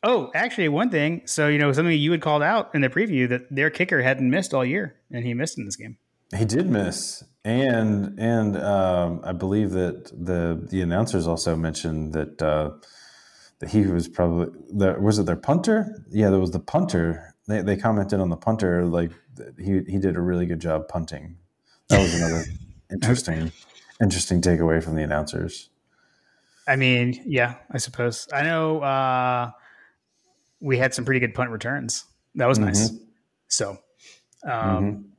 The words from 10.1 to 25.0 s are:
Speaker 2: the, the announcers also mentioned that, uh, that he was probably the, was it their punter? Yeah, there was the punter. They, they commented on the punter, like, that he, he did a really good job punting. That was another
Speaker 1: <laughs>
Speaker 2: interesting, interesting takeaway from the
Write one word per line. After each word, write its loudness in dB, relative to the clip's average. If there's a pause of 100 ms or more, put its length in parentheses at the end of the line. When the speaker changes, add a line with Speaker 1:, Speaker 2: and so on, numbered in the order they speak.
Speaker 2:
the, -2 (100)
the 0
announcers 0
also 0
mentioned -4
that, -6
uh, 0 (880)
that -10
he 4
was 0
probably 0 (220)
the, 2
was 4
it 2
their 0
punter? 0
Yeah, 4
there 6
was 0
the -4
punter. -2 (140)
They, -2
they 0
commented 0
on 0
the -2
punter, 0
like, 0 (260)
that -16
he, 0 (100)
he 0
did 0
a -4
really 0
good -4
job -2
punting. -10 (500)
That 6
was 2
another 0 (240)
Speaker 1:
<laughs> -18
Speaker 2:
interesting, 0 (500)
interesting 2
takeaway 2
from -4
the -2